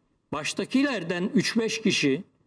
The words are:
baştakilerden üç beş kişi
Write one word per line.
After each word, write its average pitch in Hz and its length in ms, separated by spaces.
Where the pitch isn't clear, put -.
baştakilerden 185 1040
üç 196 220
beş 220 240
kişi 147 420